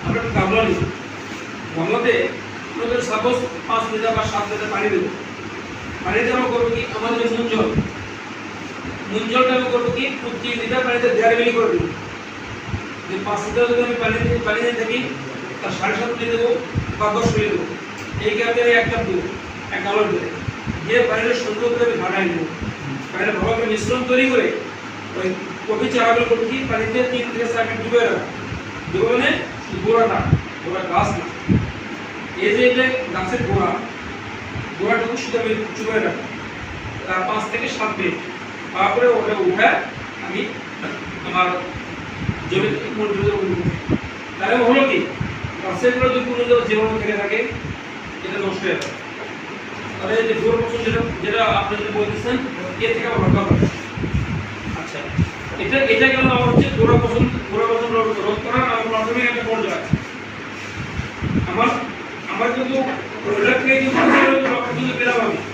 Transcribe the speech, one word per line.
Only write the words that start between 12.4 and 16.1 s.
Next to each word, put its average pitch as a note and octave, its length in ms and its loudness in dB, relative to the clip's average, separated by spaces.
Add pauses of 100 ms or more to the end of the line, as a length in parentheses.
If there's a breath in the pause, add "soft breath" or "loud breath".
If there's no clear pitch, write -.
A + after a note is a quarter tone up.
যে F#3+ 80 -4 (120)
পাঁচ G#3 180 -2
লিটার A#3 240 2
যদি A#3+ 180 4
আমি A#3+ 160 0
পানি A3 200 2
দিয়ে, - 140 2 (100)
পানি G#3+ 160 0
দিয়ে A#3 180 2
থাকি, A#3 180 0 (600)
তার - 180 -4
সাড়ে - 220 0
সাত A#3+ 160 -2